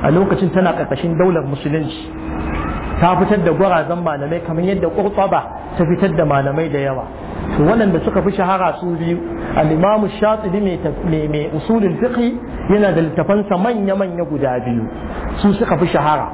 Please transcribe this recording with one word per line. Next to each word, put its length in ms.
A 80
lokacin 420
tana 200
ƙarƙashin 440
daular 260
Musulunci. 640
Ta 160
fitar 260
da 80
gwarazan 520
malamai 420
kamar 180
yadda 260
Qurtuba 520
ta 80
fitar 300
da 100
malamai 460
da 80
yawa. 240
To, 60
waɗanda 420
suka 160
fi 160
shahara 420
su 60
biyu, 220
al-Imam 520
Shatibi 420
mai 220
taf-, 260
mai, 180
mai 280
usulul 420
fiqh 380
yana 240
da 80
littafansa 560
manya-manya 720
guda 300
biyu. 240
Su 120
suka 240
fi 100
shahara. 460